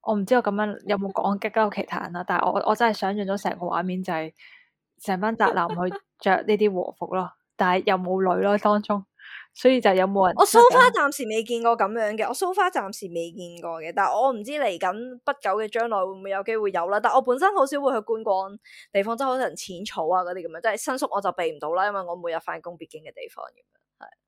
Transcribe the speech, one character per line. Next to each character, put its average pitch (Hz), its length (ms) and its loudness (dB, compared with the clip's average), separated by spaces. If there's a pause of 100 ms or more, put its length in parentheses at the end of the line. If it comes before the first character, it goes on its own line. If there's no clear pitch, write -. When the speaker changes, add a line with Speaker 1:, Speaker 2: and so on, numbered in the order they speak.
Speaker 1:
我 220 80 0
唔 202 100 0
知 214 120 2
我 240 80 4
噉 202 100 -2
樣 208 320 -4
有 202 120 0
冇 196 140 -4
講 196 280 -2
激 220 100 -4
到 220 180 2
其 202 140 -4
他 - 200 -8
人 - 120 -10
啦， 175 140 -8
但 180 100 0
係 - 80 0
我， 185 240 0
我 214 60 4
真 233 120 2
係 220 80 2
想 202 200 -2
像 208 100 -2
咗 196 160 -2
成 180 160 -2
個 175 80 -8
畫 170 180 -2
面 185 200 -4
就 185 100 -4
係 160 180 -6 (720)
成 185 160 -2
班 214 160 -2
宅 208 180 4
男 175 140 0
去 175 80 -6 (440)
着 196 120 2 (120)
呢 214 140 2
啲 208 140 4
和 180 200 -4
服 - 240 -10
咯， 180 160 -4 (140)
Speaker 2:
<laughs> - 120 -20
Speaker 1:
但 180 180 2
係 190 120 2
又 196 100 4
冇 185 240 -2
女 185 60 2 (160)
咯， 202 160 4
當 208 240 4
中， 202 200 -2 (520)
所 262 160 6
以 254 100 4
就 214 140 6
有 185 100 4
冇 196 220 4
人 175 100 2
Speaker 2:
我 392 80 6
so 440 140 6
far 494 340 10
Speaker 1:
着 370 80 2
啊？ 285 80 4
Speaker 2:
暫 294 80 -4
時 277 100 -6
未 220 160 -2
見 233 200 -4
過 233 120 4
噉 208 180 0
樣 220 220 -2
嘅， 220 120 -2
我 - 40 -4
so 359 220 -4
far 370 180 2
暫 208 240 -6
時 202 120 -12
未 170 240 -6
見 170 280 -14
過 165 220 -8
嘅， 160 140 -10
但 - 100 2
係 269 80 0
我 247 180 2
唔 214 120 -8
知 226 80 -10
嚟 262 260 -2
緊 226 480 -6
不 285 60 -2 (100)
久 208 160 -2
嘅 214 120 -4
將 226 200 -2
來 214 80 0
會 185 80 0
唔 190 160 -12
會 196 80 -10
有 196 140 -4
機 226 120 -4
會 214 140 -2
有 175 200 -2
啦。 202 100 2
但 226 120 2
我 254 120 6
本 247 160 0
身 381 160 4
好 262 100 4
少 285 160 -4
會 277 120 2
去 240 40 0
觀 220 240 -4
光 196 340 -2 (380)
地 196 80 4
方， 226 160 -2
即 262 60 -4
係 269 40 0
可 254 120 0
能 226 160 -2
淺 185 320 -12
草 - 160 -6
啊 180 200 2
嗰 180 120 -6
啲 175 120 -10
噉 165 40 -10
樣， 165 100 -14
即 - 60 -2
係 208 100 0
新 269 220 -6
宿 277 100 -2
我 196 100 -2
就 190 120 0
避 170 200 -2
唔 151 60 -14
到 151 160 -4
啦， 190 160 0
因 208 60 -4
為 196 80 -2
我 175 120 -8
每 175 160 -8
日 160 60 -4
返 165 240 -8
工 170 160 -14
必 160 80 -18
經 156 160 -20
嘅 151 100 -20
地 - 220 -14
方 - 120 -16
噉 62 120 -20
樣， - 80 -20 (400)
係。 - 20 -20 (200)